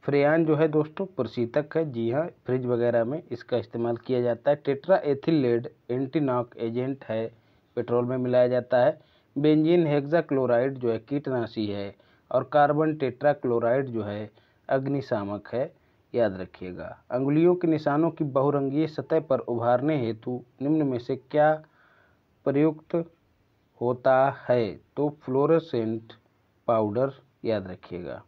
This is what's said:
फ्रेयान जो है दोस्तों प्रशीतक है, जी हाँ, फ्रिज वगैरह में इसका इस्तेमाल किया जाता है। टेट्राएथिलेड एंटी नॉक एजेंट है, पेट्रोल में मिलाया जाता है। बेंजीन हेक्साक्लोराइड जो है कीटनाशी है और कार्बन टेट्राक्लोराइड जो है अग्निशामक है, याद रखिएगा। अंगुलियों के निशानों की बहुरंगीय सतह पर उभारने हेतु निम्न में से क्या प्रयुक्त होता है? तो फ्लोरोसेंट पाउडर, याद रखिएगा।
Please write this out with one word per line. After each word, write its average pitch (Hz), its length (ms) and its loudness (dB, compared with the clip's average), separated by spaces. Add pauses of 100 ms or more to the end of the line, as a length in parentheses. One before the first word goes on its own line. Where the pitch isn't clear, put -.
(100)
फ्रेयान 147 360 4
जो 151 100 4
है 156 120 2
दोस्तों 156 380 -2
प्रशीतक 123 600 -4 (100)
है, 160 160 -2
जी 117 180 -2
हाँ, 156 180 -2 (180)
फ्रिज 127 200 -2
वगैरह 120 380 2
में 151 260 -6
इसका 120 260 -6
इस्तेमाल 117 400 -4
किया 123 260 -2
जाता 120 280 -2
है। 147 60 2
टेट्राएथिलेड 139 1120 0 (200)
एंटी 131 300 -2
नॉक 123 360 -2
एजेंट 127 480 -6
है, 110 280 -6 (440)
पेट्रोल 120 280 0
में 123 120 -4
मिलाया 123 320 4
जाता 123 360 2
है। 156 160 0 (380)
बेंजीन 156 480 4
हेक्साक्लोराइड 139 880 0
जो 123 180 -2
है 110 60 -2
कीटनाशी 123 680 -4
है 101 300 -8 (340)
और - 140 0
कार्बन 151 500 2
टेट्राक्लोराइड 131 920 0
जो 113 160 -6
है 104 280 -8 (380)
अग्निशामक 135 800 -4
है, 131 260 -6 (400)
याद 107 260 0
रखिएगा। 90 680 -14
अंगुलियों 147 440 2
के 180 140 -2
निशानों 156 420 0
की 160 140 -6
बहुरंगीय 139 640 0
सतह 156 340 -2
पर 135 180 -2
उभारने 123 680 0
हेतु 123 380 -6 (180)
निम्न 156 240 2
में 127 120 -2
से 127 180 -6
क्या 151 380 2 (880)
प्रयुक्त 156 600 0 (760)
होता 127 680 2
है? 120 320 0 (160)
तो 147 260 -2
फ्लोरोसेंट 131 880 0 (540)
पाउडर, 113 460 0 (320)
याद 104 220 -2
रखिएगा। 87 600 -12